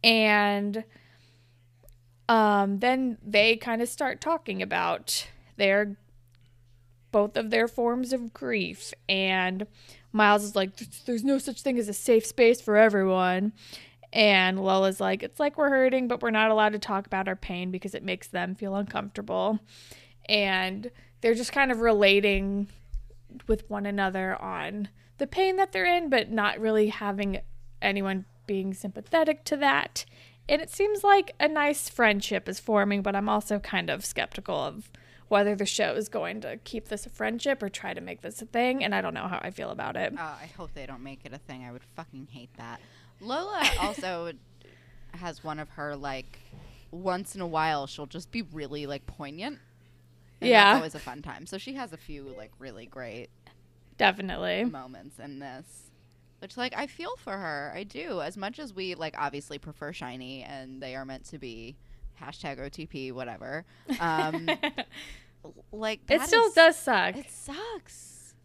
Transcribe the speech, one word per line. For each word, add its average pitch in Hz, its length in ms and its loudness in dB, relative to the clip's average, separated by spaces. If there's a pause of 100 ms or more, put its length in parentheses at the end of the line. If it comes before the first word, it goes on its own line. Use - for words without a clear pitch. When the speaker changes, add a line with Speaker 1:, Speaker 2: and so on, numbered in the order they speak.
Speaker 1:
And, 208 800 4 (1400)
um, 202 520 6
then 254 460 2
they 220 300 6
kinda 233 320 -2
start - 340 -4
talking 294 400 -2
about 170 680 -2 (300)
their, 202 400 2 (1120)
both 214 260 2
of 220 120 -2
their 226 180 4
forms 240 460 0
of 240 200 -4
grief. 214 600 -4 (140)
And 190 580 0 (460)
Miles 208 320 6
is 208 120 -8
like, 196 200 0
"Th-, - 300 -16
there's 233 180 -2
no 269 140 4
such - 240 -6
thing 254 180 0
as 208 80 -2
a 208 60 -6
safe 226 320 4
space 233 360 6
for 208 160 4
everyone." 190 760 6 (580)
And 190 520 6
Lola's 190 360 4
like, 190 240 0
"It's - 160 -10
like 294 180 2
we're 285 120 4
hurting, 262 380 4
but 240 140 -2
we're 233 100 0
not 220 200 6
allowed 214 220 6
to 208 60 -4
talk 202 260 -4
about 190 220 -2
our 190 80 -2
pain 180 360 -6
because 185 240 -6
it - 80 -8
makes 185 240 -6
them 185 280 -4
feel 196 200 -6
uncomfortable." 202 840 -2 (680)
And 196 640 0 (300)
they're 233 140 4
just 233 160 -4
kind 269 200 2
of 226 100 0
relating 202 880 4 (800)
with 220 220 -2
one 202 160 -4
another 190 560 -2
on 190 480 -6 (300)
the 277 80 -2
pain 381 300 0
that 381 140 2
they're 370 140 0
in, 349 240 2
but 247 220 2
not 208 280 0
really 214 300 4
having 202 520 -4 (400)
anyone 196 440 -2 (220)
being 190 260 -4
sympathetic 302 720 0
to 294 120 0
that. - 480 0 (420)
And 302 160 0
it - 80 -12
seems 415 320 0
like 403 360 6
a 294 80 4
nice 294 420 0
friendship 208 600 0
is 190 100 -8
forming, 202 440 2
but 196 120 0
I'm 208 140 -2
also 208 300 0
kind 175 320 -4
of 196 120 -4
skeptical - 520 -6
of 143 340 -6 (380)
whether 202 280 4
the 196 120 -2
show - 260 0
is 208 160 -4
going 180 320 -6
to - 220 -10
keep - 240 -10
this - 180 -8
a 226 60 -14
friendship 240 500 -2
or 196 80 -6
try 190 240 -10
to 180 80 -10
make 180 200 -14
this - 200 -12
a 220 60 -14
thing, 254 360 0
and 202 120 -2
I 190 60 0
don't 180 120 -4
know - 140 -8
how 180 160 -6
I 185 80 -10
feel - 180 -10
about - 260 -8
it. - 220 -4
Speaker 2:
Uh, 170 40 -10 (200)
I 156 60 -16 (100)
hope 165 160 -12
they 135 140 -14
don't 127 160 -16
make 135 200 -16
it - 100 -16
a 139 40 -16
thing. 127 260 -16
I 123 80 -14
would 123 120 -16 (120)
fucking 143 360 -16
hate 123 260 -18
that. 117 240 -14 (400)
Lola 330 400 -6 (120)
<laughs> - 60 -2
also 185 520 -6 (840)
has 170 300 -12
one 156 160 -8
of 151 120 -12
her, 147 240 -8
like, 139 440 -10 (500)
once 180 460 -6
in 190 60 -10
a 175 60 -4
while 156 380 0
she'll 143 220 -12
just - 240 -14
be 123 100 -6
really, 147 460 -10
like, 139 180 -10
poignant. 170 540 -12 (840)
And 247 80 2
Speaker 1:
Yeah. 214 140 10
Speaker 2:
that's 208 140 8
always 160 180 -4
a 151 40 -12
fun 131 220 -14
time. 160 240 -14
So 190 140 -12
she 262 140 -12
has 240 200 -12
a 160 40 -16
few, 147 260 -14 (120)
like, 107 220 -16
really 117 300 -16
great 120 420 -14 (680)
Speaker 1:
Definitely. 185 680 -2
Speaker 2:
moments 127 540 -12
in 139 200 -16
this. 135 520 -18 (480)
Which, 190 160 -18
like, 247 200 -6
I 285 120 -6
feel 370 300 -12
for 208 200 -12
her. 147 380 -6
I 185 80 -10
do. 226 380 -8
As 175 160 -8
much 202 200 -10
as 269 160 -14
we, 185 220 -8
like, 156 220 -8
obviously 143 420 -8
prefer 151 320 -12
Shiny 127 500 -12
and 131 400 -16
they 131 140 -12
are 135 80 -10
meant 131 220 -14
to 160 120 -16
be 120 380 -14 (460)
hashtag 139 380 -12
O 139 100 -10
T 147 160 -14
P, 131 260 -10
whatever. 127 540 -10 (340)
Um, 165 500 -2
Speaker 1:
<laughs> - 920 -8
Speaker 2:
l-, 165 100 -18 (200)
like, 220 260 -4 (100)
Speaker 1:
It 311 100 6
Speaker 2:
that 285 100 -2
Speaker 1:
still 453 160 6
Speaker 2:
is, 403 80 0
Speaker 1:
does 330 240 8
suck. 190 400 0
Speaker 2:
it 285 120 -14
sucks. - 1160 -14